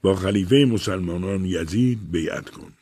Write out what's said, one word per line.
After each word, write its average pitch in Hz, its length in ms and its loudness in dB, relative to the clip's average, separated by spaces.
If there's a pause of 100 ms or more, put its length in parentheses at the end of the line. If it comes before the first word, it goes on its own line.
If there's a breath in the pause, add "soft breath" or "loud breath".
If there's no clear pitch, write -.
با 95 120 4
خلیفهٔ 98 500 4
مسلمانان 95 800 -2
یزید 92 680 -2
بیعت - 380 -4
کن. - 320 -20